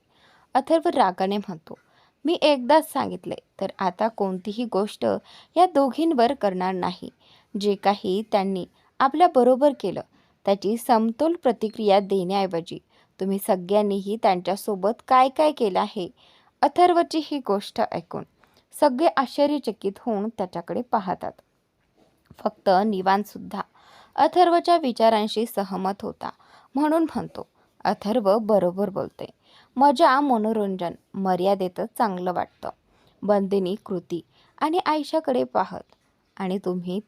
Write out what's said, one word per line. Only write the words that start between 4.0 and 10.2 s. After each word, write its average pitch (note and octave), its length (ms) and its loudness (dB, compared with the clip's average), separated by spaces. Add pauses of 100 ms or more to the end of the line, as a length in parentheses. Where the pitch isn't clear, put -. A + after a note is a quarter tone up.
कोणतीही G3+ 580 -4
गोष्ट G3+ 400 -2 (520)
या F4+ 80 6
दोघींवर C#4 680 2
करणार F#3 400 -2
नाही. F3+ 360 -6 (500)
जे G3+ 160 0
काही G3+ 560 0
त्यांनी F#3+ 340 -2 (340)
आपल्याबरोबर C4+ 800 4
केलं, F#3 220 -6 (440)